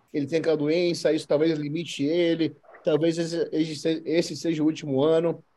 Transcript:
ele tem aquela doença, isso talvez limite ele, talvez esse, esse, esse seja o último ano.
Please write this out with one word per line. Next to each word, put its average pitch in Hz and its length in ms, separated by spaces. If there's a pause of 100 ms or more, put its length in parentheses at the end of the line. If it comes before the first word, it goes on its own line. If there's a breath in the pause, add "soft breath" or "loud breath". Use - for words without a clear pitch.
(120)
ele 143 140
tem 160 120
aquela 160 180
doença, 165 560
isso 156 160
talvez 156 300
limite 147 460
ele, 160 520 (260)
talvez 160 360
esse, 165 340
esse, 160 540
esse 165 300
seja 156 260
o 147 40
último 151 360
ano. 165 420 (120)